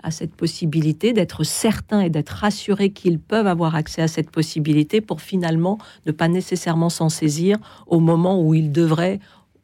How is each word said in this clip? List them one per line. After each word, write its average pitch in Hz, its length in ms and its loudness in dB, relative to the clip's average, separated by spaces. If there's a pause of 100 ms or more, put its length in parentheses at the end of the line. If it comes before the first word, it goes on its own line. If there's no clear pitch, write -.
à 165 80 -4
cette 165 200 -8
possibilité, 160 800 -2
d'être 180 300 -2
certains 208 600 0
et 170 80 2
d'être - 200 -4
rassurés 202 600 -2
qu'ils 175 280 -2
peuvent 214 300 0
avoir 165 260 0
accès 156 260 -4
à 165 60 2
cette 160 240 -4
possibilité 156 680 0
pour 175 220 -8
finalement 175 560 0 (280)
ne 156 60 -2
pas 165 160 0
nécessairement 170 600 0
s'en 165 180 -2
saisir 160 480 0 (320)
au 170 100 2
moment 170 420 4
où 160 140 4
ils 160 160 2
devraient, 165 480 2 (460)